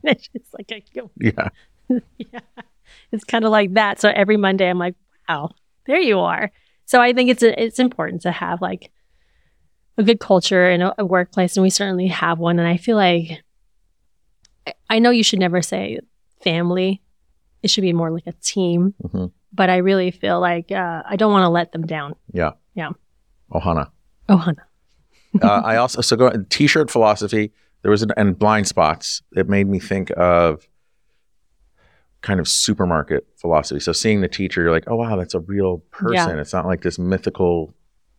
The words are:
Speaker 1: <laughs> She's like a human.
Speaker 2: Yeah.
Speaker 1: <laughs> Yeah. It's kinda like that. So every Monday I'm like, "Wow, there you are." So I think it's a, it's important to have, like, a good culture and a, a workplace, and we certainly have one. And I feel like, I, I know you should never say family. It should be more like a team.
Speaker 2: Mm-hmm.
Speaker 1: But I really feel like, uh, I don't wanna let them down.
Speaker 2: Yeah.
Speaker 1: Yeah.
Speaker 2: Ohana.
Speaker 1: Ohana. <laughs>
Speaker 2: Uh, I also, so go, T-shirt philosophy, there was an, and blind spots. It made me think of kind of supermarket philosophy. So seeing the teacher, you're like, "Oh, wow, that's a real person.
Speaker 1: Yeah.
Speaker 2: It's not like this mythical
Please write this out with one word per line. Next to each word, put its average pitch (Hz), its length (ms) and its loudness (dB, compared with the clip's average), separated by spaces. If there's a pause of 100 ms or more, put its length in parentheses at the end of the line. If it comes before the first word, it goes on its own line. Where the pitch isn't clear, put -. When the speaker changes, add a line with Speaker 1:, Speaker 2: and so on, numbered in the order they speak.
Speaker 1:
<laughs> 285 60 -6
She's - 460 -4
like - 180 -16
a 214 120 -14 (100)
human. 233 240 -12
Speaker 2:
Yeah. - 320 -2 (400)
Speaker 1:
<laughs> 247 100 0 (200)
Yeah. 233 220 -16 (720)
It's 214 120 -8
kinda 226 240 0
like 208 260 2
that. 202 260 0
So 208 100 4
every 208 260 2
Monday 190 320 2
I'm 180 100 0
like, 180 160 -4 (340)
"Wow, 160 220 -4 (360)
there 302 140 2
you 220 200 2
are." 175 320 -2 (320)
So 247 160 4
I 247 120 4
think 247 180 2
it's 240 120 0
a, 226 200 4
it's 226 160 -4
important 180 440 -2
to 180 80 -4
have, 175 320 -6
like, 185 280 -8 (1080)
a 226 60 2
good 220 180 4
culture 185 480 2
and 175 140 2
a, 185 160 0
a 208 60 -2
workplace, 180 520 -2
and 190 60 4
we 190 80 4
certainly 190 380 -2
have 170 300 -2
one. 170 200 0
And 170 100 2
I 175 80 0
feel 220 200 -2
like, 170 460 0 (1200)
I, - 80 -12 (160)
I 220 100 0
know 240 100 6
you 233 140 4
should 196 160 0
never 175 220 0
say 196 360 -6 (440)
family. 180 600 -2 (600)
It 202 80 0
should 202 120 -2
be 180 100 0
more 170 180 -2
like 165 160 -8
a 170 60 -12
team. 180 680 -2
Speaker 2:
Mm-hmm. 185 240 -6 (260)
Speaker 1:
But 185 180 0
I 180 80 2
really 185 320 0
feel 180 300 -4
like, 175 300 -2
uh, 175 380 -6
I 202 80 -6
don't 214 160 2
wanna 190 180 4
let 170 220 0
them 165 140 -6
down. 151 280 -8 (180)
Speaker 2:
Yeah. 82 200 -2 (220)
Speaker 1:
Yeah. 156 160 -8 (600)
Speaker 2:
Ohana. 82 400 -2 (380)
Speaker 1:
Ohana. 170 320 2
<laughs> - 840 -8
Speaker 2:
Uh, 101 200 4
I 113 140 0
also, 123 240 -2
so 120 160 0
go, 123 160 4 (160)
T-shirt 147 420 2
philosophy, 107 600 0 (300)
there 101 80 2
was 107 120 4
an, 107 140 -2
and 101 200 2
blind 104 300 2
spots. - 540 -2 (160)
It 92 100 2
made 98 220 2
me 98 100 0
think 95 380 -6
of 87 500 2 (1600)
kind 98 180 -2
of 78 80 -4
supermarket 82 800 0 (100)
philosophy. 76 420 0
So 85 140 -4
seeing 104 300 0
the 90 60 0
teacher, 90 340 -4
you're 82 100 4
like, 82 140 0
"Oh, 113 100 -4
wow, 113 200 -2
that's 90 180 -6
a 90 60 -2
real 95 380 -2 (120)
person. 170 460 -2
Speaker 1:
Yeah. 76 40 -6
Speaker 2:
It's 73 140 -8
not 90 120 -4
like 92 140 -2
this - 180 -4
mythical 87 760 -2 (440)